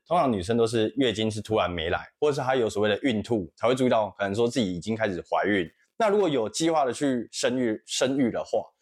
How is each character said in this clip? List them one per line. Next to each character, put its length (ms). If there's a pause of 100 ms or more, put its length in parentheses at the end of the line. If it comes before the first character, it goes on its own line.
通 100
常 160
女 80
生 160
都 80
是 320
月 160
经 160
是 120
突 180
然 100
没 220
来， 180 (120)
或 100
者 40
是 60
她 140
有 160
所 100
谓 80
的 120
孕 200
吐， 360
才 100
会 80
注 120
意 20
到 220
可 140
能 80
说 140
自 140
己 120
已 60
经 180
开 120
始 200
怀 200
孕。 200 (300)
那 100
如 80
果 120
有 200
计 220
划 140
的 80
去 400
生 260
育， 260
生 320
育 140
的 120
话， 220 (180)